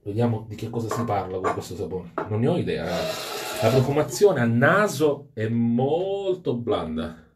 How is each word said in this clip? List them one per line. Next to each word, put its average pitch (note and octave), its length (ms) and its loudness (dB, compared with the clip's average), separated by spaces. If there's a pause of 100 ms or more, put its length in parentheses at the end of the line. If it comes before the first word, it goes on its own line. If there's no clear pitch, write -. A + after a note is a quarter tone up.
Vediamo A2 460 -2
di G#2+ 80 -12
che - 120 -8
cosa A2+ 240 -6
si A#2+ 120 -2
parla F#2+ 340 -4
con F#2 140 -2
questo F#2+ 240 -8
sapone. F2+ 360 -8 (160)
Non G#2+ 120 -2
ne C3 80 2
ho E3+ 80 2
idea, E2+ 280 -4
ragazzi. - 760 -6
La A2+ 60 6
profumazione C#3+ 720 4
a A#2 60 4
naso D3 880 2
è A2 120 -2
molto C#3 1080 0
blanda. D#2+ 800 -4